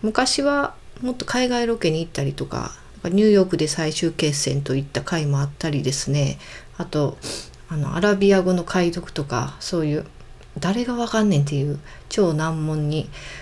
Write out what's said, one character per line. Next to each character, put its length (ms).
昔 400
は 320
も 100
っ 40
と 100
海 240
外 180
ロ 100
ケ 140
に 80
行 80
っ 40
た 120
り 100
と 120
か、 260
ニ 200
ュ 40
ー 40
ヨ 140
ー 40
ク 80
で 100
最 240
終 220
決 260
戦 220
と 120
い 80
っ 40
た 160
回 240
も 160
あ 40
っ 120
た 120
り 140
で 80
す 200
ね。 260
あ 80
と、 320
あ 80
の、 200
ア 40
ラ 160
ビ 180
ア 80
語 120
の 100
解 300
読 180
と 140
か、 340
そ 220
う 40
い 120
う、 80
誰 260
が 80
わ 160
か 140
ん 60
ね 100
ん 20
っ 40
て 100
い 140
う 100
超 260
難 320
問 240
に 200